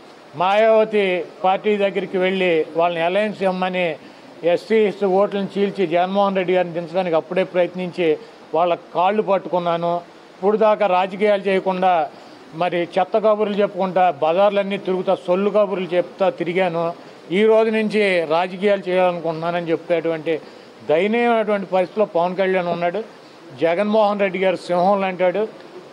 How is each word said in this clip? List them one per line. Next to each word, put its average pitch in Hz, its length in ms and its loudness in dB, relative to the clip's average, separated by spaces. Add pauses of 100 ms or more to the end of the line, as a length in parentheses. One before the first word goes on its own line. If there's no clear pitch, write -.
(420)
మాయావతి 214 640 4 (380)
పార్టీ 190 280 2 (120)
దగ్గరికి 196 400 -2
వెళ్ళి 185 300 2 (260)
వాళ్ళని 170 280 0
అలయన్స్ 190 420 -2
ఇమ్మని 185 380 -2 (640)
ఎస్సీ 214 280 2 (400)
ఓట్లను 202 340 0
చీల్చి 196 300 0 (100)
జగన్మోహన్ 190 460 2
రెడ్డి 180 180 0
గారిని 175 200 -2
దించడానికి 170 420 -2
అప్పుడే 185 240 -2 (100)
ప్రయత్నించి 175 560 -2 (460)
వాళ్ళ 175 180 2 (200)
కాళ్ళు 190 360 0
పట్టుకున్నాను, 175 640 -2 (420)
ఇప్పుడు 208 300 0
దాకా 208 200 2 (120)
రాజకీయాలు 196 520 0
చేయకుండా 185 440 0 (680)
మరి 175 180 0 (160)
చెత్త 185 280 0
కబుర్లు 208 380 2
చెప్పుకుంటా, 185 420 0 (180)
బజార్లన్నీ 196 640 2
తిరుగుతా, 185 280 0 (120)
సొల్లు 202 300 0
కబుర్లు 196 400 0
చెప్తా 175 320 0 (120)
తిరిగాను. 175 440 -2 (540)
ఈ 202 120 2
రోజు 220 280 4
నుంచి 214 260 0 (320)
రాజకీయాలు 190 520 0
చేయాలనుకుంటున్నానని 175 840 -2
చెప్పేటువంటి 160 600 -2 (560)
దయనీయమైనటువంటి 214 840 0
పరిస్థితిలో 190 400 0
పవన్ 175 260 0
కళ్యాణ్ 185 360 0
ఉన్నాడు. 175 240 -2 (640)
జగన్మోహన్ 202 640 2
రెడ్డి 190 220 -2
గారు 180 120 2 (100)
సింహం 180 360 2
లాంటాడు. 185 380 0 (520)